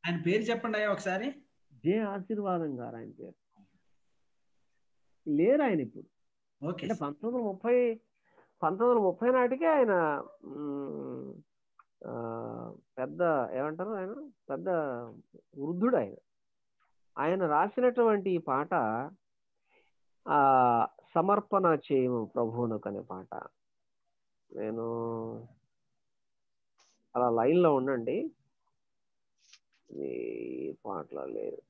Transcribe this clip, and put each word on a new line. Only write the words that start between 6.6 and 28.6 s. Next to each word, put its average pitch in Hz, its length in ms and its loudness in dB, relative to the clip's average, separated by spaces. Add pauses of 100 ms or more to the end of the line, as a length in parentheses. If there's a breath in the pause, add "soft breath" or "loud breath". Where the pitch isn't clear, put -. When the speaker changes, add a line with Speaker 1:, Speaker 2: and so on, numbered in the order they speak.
Speaker 1:
ఓకే 180 200 -6
Speaker 2:
అంటే 208 80 -2
Speaker 1:
సార్. 165 60 -10
Speaker 2:
పంతొమ్మిది 160 360 -6
వందల 220 160 -4
ముప్పై, 233 480 0 (640 soft breath)
పంతొమ్మిది 196 280 2
వందల 233 120 4
ముప్పై 190 280 2
నాటికే 254 360 2
ఆయన, 196 580 4 (200)
మ్, 139 920 -8 (720)
ఆ, 117 680 -10 (240)
పెద్ద, 147 240 -4 (300)
ఏమంటారు, 156 380 -4
ఆయన 226 400 -8 (200)
పెద్ద 165 180 -4 (880)
వృద్ధుడు 180 380 0
ఆయన. 110 180 0 (1040)
ఆయన 175 280 0
రాసినటువంటి 208 840 2
ఈ 175 80 2
పాట, 147 360 -2 (1500)
ఆ, 131 580 6 (280)
సమర్పణ 190 640 4 (140)
చేయము 123 320 2
ప్రభువునకు 113 640 -2
అనే 101 120 -6
పాట. 95 340 -12 (1200)
నేను 113 960 -6 (1700)
అలా 123 140 4
లైన్లో 147 440 4
ఉండండి, 135 560 -2 (1600)